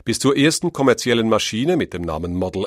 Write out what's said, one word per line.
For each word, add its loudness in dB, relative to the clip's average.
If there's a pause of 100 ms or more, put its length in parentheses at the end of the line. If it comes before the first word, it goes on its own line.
Bis -2
zur 2
ersten 2
kommerziellen 2
Maschine 0
mit -4
dem -6
Namen -4
Model -4